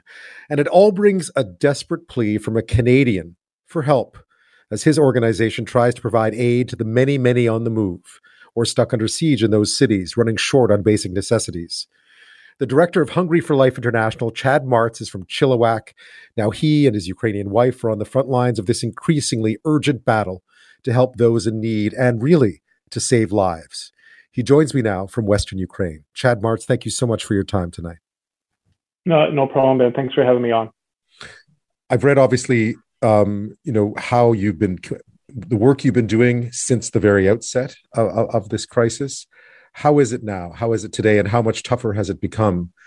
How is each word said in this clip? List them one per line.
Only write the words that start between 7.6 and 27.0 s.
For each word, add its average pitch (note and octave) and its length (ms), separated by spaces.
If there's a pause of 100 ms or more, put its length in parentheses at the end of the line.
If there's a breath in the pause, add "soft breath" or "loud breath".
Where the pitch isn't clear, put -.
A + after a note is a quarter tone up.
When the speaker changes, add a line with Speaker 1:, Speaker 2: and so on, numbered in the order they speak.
Speaker 1:
the A#2 40
move G2+ 520 (340 soft breath)
or A#2 80
stuck A2+ 300
under A2 160
siege C#3 340
in A2 80
those G#2 260
cities, G2+ 380
running A2+ 220
short A#2+ 340
on G2+ 100
basic G#2 300
necessities. F2+ 760 (720 soft breath)
The C#3 60
director E3+ 360
of C3+ 80
Hungry E3+ 320
for - 120
Life C3+ 240
International, A2+ 540
Chad C3+ 320
Martz, A#2 380
is G#2+ 80
from F#2+ 160
Chilliwack. A#2 640 (480 soft breath)
Now G#2+ 140
he D3+ 340
and A2 100
his F2+ 140
Ukrainian G2+ 400
wife B2 340
are A#2 60
on G#2+ 100
the G#2+ 60
front C3 240
lines B2 300
of F#2 60
this A2+ 160
increasingly A2+ 840
urgent D3 400
battle G2+ 360 (420 soft breath)
to A#2+ 100
help B2+ 240
those A#2 280
in A2 140
need G#2+ 360
and A#2+ 280
really C3+ 380 (300)
to A#2 100
save A2 320
lives. F2+ 560 (420 soft breath)
He C3 100
joins C#3+ 320
me C#3 80
now G2 240
from G#2 220
Western G2+ 320
Ukraine. F2 460 (100)
Chad A#2+ 260
Martz, A2+ 240
thank - 200
you A2 60
so - 140